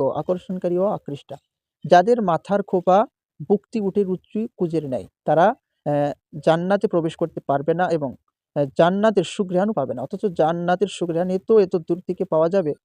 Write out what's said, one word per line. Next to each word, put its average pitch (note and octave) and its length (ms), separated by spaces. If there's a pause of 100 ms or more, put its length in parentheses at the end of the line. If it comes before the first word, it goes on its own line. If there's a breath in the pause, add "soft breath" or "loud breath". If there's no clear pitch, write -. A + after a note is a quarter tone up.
আকর্ষণকারী F3+ 680
ও F#3+ 80
আকৃষ্টা, D3 500 (500)
যাদের F#3+ 360
মাথার G3 420
খোপা F#3+ 420 (360)
বুকটি G3+ 400
উঠে G3 220
রুচি F#3 440 (100)
কুজের D#3+ 320
ন্যায়, A#2 180 (180)
তারা, D#3 200 (400)
আহ, D3 600
জান্নাতে F#3 420
প্রবেশ E3 280
করতে E3 320
পারবে C#3 260
না F3 160
এবং, D3 260 (400)
আহ, D3 100 (120)
জান্নাতের G3 460
সুঘ্রাণও F#3 500
পাবে B2 200
না।" B2 80
অথচ F#3+ 240
জান্নাতের F3 600
সুঘ্রাণ F3 420
এত, F#3 220
এত G3 240
দূর F3 320
থেকে F3+ 180
পাওয়া D#3+ 240
যাবে। F3 220 (140)